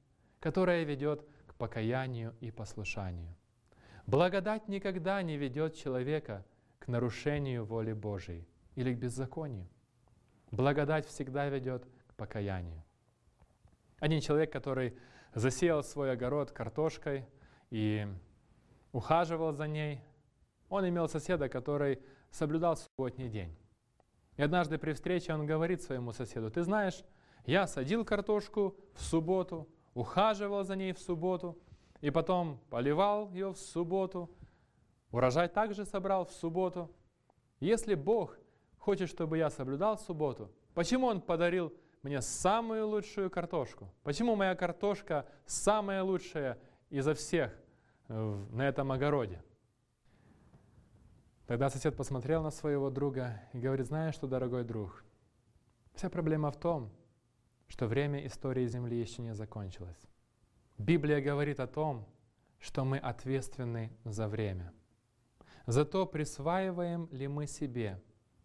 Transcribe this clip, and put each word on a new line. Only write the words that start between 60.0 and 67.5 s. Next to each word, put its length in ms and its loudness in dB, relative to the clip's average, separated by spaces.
Библия 420 4
говорит 380 2
о 80 -2
том, 400 -2
что 240 -2
мы 140 2
ответственны 920 -4
за 240 -2
время. 440 -2
Зато 400 2
присваиваем 1040 -2
ли 160 -6
мы 220 -4
себе 520 -4